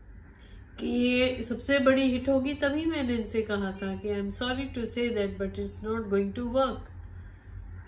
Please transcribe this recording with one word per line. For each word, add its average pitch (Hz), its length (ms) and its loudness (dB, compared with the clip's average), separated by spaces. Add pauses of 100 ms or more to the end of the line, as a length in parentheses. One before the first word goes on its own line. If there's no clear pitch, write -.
(800)
कि 240 80 -2
ये 247 560 4
सबसे 277 360 2
बड़ी 262 320 6
हिट 254 180 0
होगी, 269 240 4
तभी 294 320 0
मैंने 277 300 2
इनसे 220 260 0
कहा 202 300 0
था 196 240 -4
कि 202 140 -4
"I 202 80 0
am 202 120 -2
sorry 254 440 -2
to 240 120 -2
say 240 240 -2
that, 202 300 0
but 196 200 -4
it's 202 260 -6
not 220 260 -2
going 202 240 2
to 247 100 -4 (100)
work", 262 260 2 (1080)